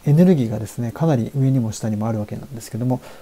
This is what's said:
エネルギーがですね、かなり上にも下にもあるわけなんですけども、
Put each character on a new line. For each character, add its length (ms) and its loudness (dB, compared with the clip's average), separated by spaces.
エ 80 4
ネ 120 8
ル 100 6
ギ 100 2
ー 40 -2
が 100 -4
で 60 -6
す 140 -12
ね、 120 -4
か 140 -2
な 100 4
り 200 0
上 140 2
に 100 2
も 120 -2
下 180 -4
に 60 0
も 120 -2
あ 40 -2
る 80 -2
わ 60 -4
け 100 -10
な 80 -12
ん 100 -16
で 80 -12
す 80 -16
け 80 -8
ど 80 -2
も、 140 0